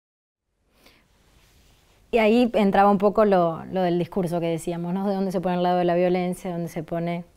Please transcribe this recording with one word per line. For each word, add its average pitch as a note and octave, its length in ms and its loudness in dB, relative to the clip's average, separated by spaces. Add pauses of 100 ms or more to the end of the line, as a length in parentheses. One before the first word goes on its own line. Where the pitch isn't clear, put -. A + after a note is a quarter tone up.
(2000)
Y A#3+ 80 2
ahí A3+ 360 4
entraba G3+ 360 4
un G3+ 80 2
poco G#3 260 2
lo, E3+ 420 2
lo F#3 140 -4
del F3 180 0
discurso F3 400 -4
que E3 80 -4
decíamos, E3+ 460 -6
¿no? G3 160 -4
De G3 60 -2
dónde F#3+ 180 -4
se F#3+ 80 -2
pone F3+ 140 -2
el F3+ 80 -2
lado F3+ 160 2
de F3+ 60 0
la F3 100 2
violencia, F3+ 560 -2
dónde E3+ 180 -8
se D#3+ 140 -10
pone... E3+ 420 -6 (120)